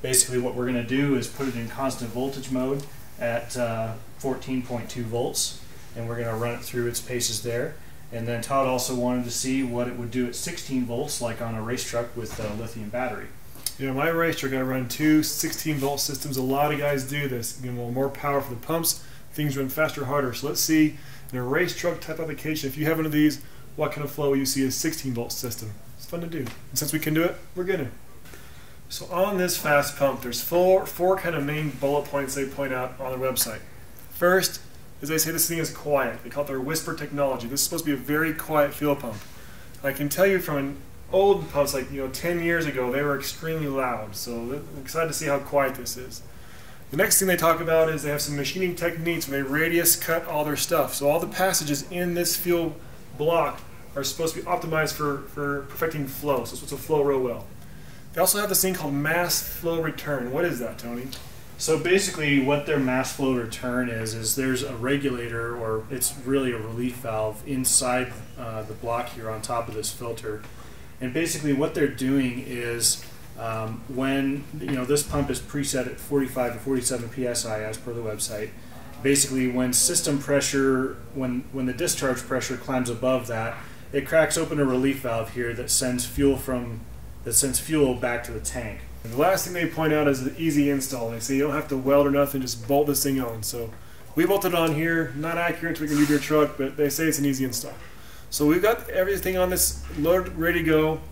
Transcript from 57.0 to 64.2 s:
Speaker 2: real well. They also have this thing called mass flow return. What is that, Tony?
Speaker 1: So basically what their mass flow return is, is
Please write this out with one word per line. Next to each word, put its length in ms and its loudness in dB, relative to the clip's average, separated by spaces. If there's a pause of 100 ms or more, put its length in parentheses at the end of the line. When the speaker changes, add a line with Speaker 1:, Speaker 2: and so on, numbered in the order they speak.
Speaker 2:
real 180 4
well. 260 -2 (640)
They 80 -2
also 180 6
have 100 0
this 140 2
thing 120 2
called 200 -2
mass 480 2
flow 400 -2
return. 480 -2
What 140 2
is 160 0
that, 180 -6
Tony? 300 -8 (500)
Speaker 1:
So 220 2
basically 580 4
what 260 4
their 140 2
mass 340 2
flow 220 2
return 540 -2
is, 260 -4
is 220 -2